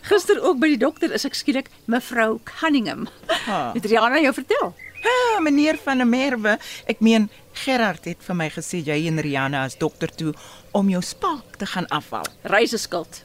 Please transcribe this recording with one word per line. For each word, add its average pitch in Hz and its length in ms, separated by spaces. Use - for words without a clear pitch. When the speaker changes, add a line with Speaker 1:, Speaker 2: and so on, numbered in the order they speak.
Speaker 1:
Gister 381 420
ook 277 160
by 302 140
die 226 80
dokter 254 340
is 208 80
ek 269 140
skielik 269 320
mevrou 226 580
Cunningham. 240 640
Speaker 2:
Ha. 151 260
Speaker 1:
Het 220 160
Rihanna 233 320
jou 269 160
vertel? 277 380
Speaker 2:
Ja, 466 400
meneer 302 400
van 262 200
der 247 80
Merwe, 233 500
ek - 120
meen 220 300
Gerard 226 540
het 170 160
vir 180 120
my 160 160
gesê 170 320
jy 147 140
en 160 160
Rihanna 139 420
is - 140
dokter 160 320
toe 151 220
om 202 180
jou 180 140
spalk - 540
te 196 100
gaan - 200
afhaal. 113 400
Speaker 1:
Ry 214 240
se 226 120
skuld. - 460